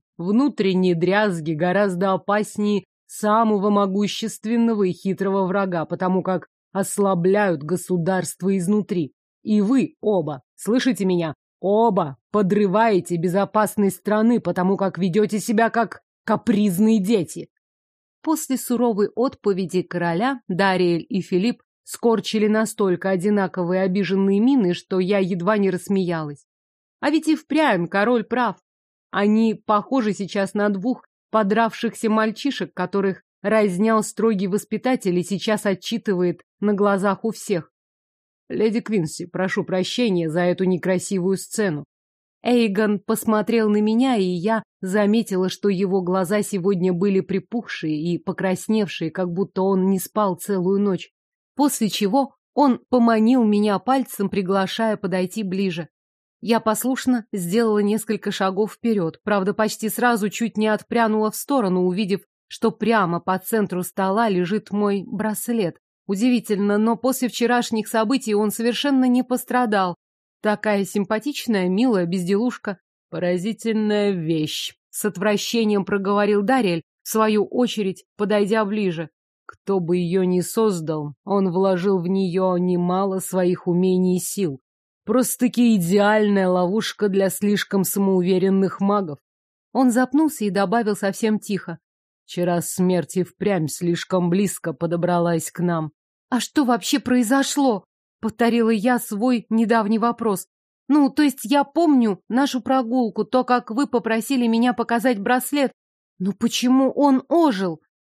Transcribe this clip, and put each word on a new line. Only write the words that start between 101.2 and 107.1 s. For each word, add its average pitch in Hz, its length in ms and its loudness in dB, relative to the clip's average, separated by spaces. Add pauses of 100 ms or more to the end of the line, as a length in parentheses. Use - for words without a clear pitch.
есть 277 220 0
я 277 180 2
помню 277 640 2
нашу 262 320 0
прогулку, 240 640 0
то, 247 220 0
как 247 260 0
вы 262 160 0
попросили 233 580 0
меня 233 280 2
показать 233 480 0
браслет. 254 500 0 (480)
Но 185 140 -2
почему 247 580 2
он 269 380 2